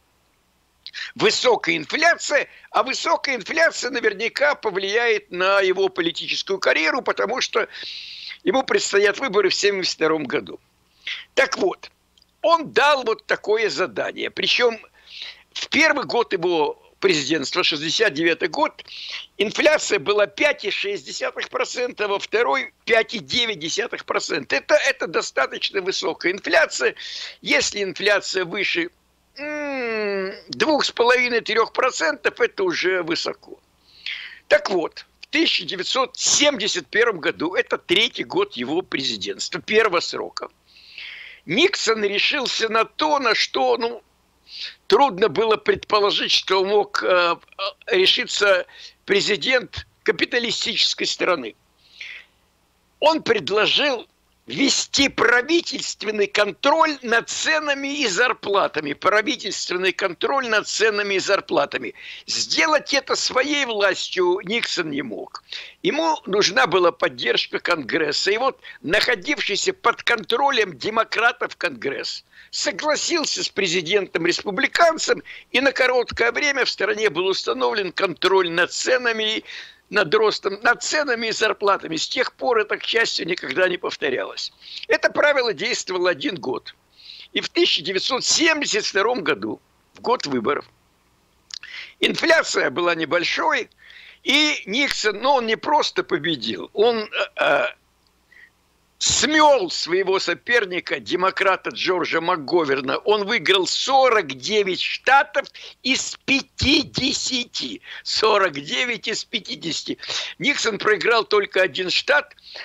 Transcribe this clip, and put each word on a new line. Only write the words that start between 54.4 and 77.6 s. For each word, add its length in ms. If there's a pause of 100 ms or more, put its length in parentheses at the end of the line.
ввести 640
правительственный 1200
контроль 760
над 260
ценами 720
и 80
зарплатами. 840
Правительственный 1000
контроль 560
над 180
ценами 480
и 60
зарплатами. 720 (320)
Сделать 640
это 220
своей 500
властью 800
Никсон 480
не 120
мог. 420 (400)
Ему 320 (100)
нужна 400
была 240
поддержка 680
Конгресса. 720
И 60
вот 220 (220)
находившийся 920
под 300
контролем 760
демократов 800
Конгресс 680 (260)
согласился 920
с 40
президентом-республиканцем, 1700 (300)
и 80
на 100
короткое 600
время 320
в 60
стране 380
был 180
установлен 640